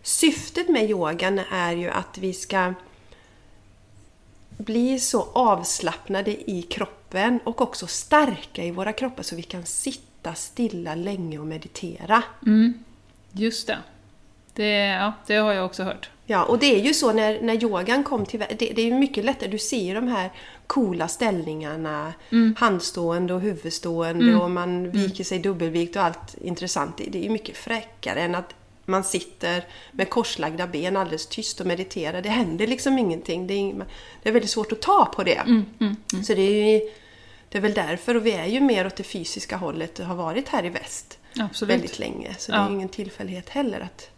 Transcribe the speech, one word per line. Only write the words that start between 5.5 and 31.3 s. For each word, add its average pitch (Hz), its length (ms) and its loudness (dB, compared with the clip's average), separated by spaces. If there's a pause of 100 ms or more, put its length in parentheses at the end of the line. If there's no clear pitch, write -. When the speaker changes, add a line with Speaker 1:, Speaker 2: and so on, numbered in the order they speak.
Speaker 1:
i 180 100 -4
kroppen 214 840 -2
och 233 180 -4
också 233 260 -2
starka - 760 2
i 175 80 -2
våra 196 220 -4
kroppar 247 300 -4
så - 120 -8
vi 170 80 -10
kan 175 220 -12
sitta - 720 -8
stilla 175 600 -4
länge 170 440 -6
och 151 80 -10
meditera. 170 760 -2 (220)
Speaker 2:
Mm, 220 280 6 (580)
just 220 360 -2
det. - 100 -2 (760)
Det, 214 240 0
ja, 202 360 2 (140)
det 208 80 4
har 214 180 4
jag 185 120 2
också 185 180 -6
hört. - 260 -6 (160)
Speaker 1:
Ja, 196 180 4
och 233 160 4
det 269 160 8
är 196 40 6
ju 277 140 4
så 294 200 4
när, 214 280 2
när 226 220 2
yogan 220 400 2
kom 226 220 -2
till 214 140 -8
vä-, 208 200 -4
det, 226 160 0
det 226 60 2
är 226 40 2
ju 233 140 2
mycket 269 260 2
lättare. 254 240 -2
Du 208 100 -4
ser 240 240 -2
ju 185 100 -2
de 240 140 -2
här 208 240 -2 (360)
coola 175 400 0
ställningarna, 156 1040 -2 (180)
Speaker 2:
Mm. 226 280 6
Speaker 1:
handstående 180 720 2
och 180 80 -2
huvudstående, 165 840 -2
Speaker 2:
Mm. 220 160 8
Speaker 1:
och 175 100 0
man 180 180 -2
Speaker 2:
Mm. 180 220 -2
Speaker 1:
viker 190 320 -2
sig 185 160 -4
dubbelvikt 170 560 -2
och 196 80 0
allt - 380 -4
intressant. 170 560 -4
Det, - 60 -10
det 196 160 -8
är 175 40 -4
ju 202 60 -4
mycket - 280 -4
fräckare - 640 -6
än 175 140 -2
att 180 180 -8 (320)
man 190 180 0
sitter 175 600 -4 (280)
med 190 180 -2
korslagda 170 580 -2
ben 175 300 -2
alldeles 160 300 -4
tyst - 340 -8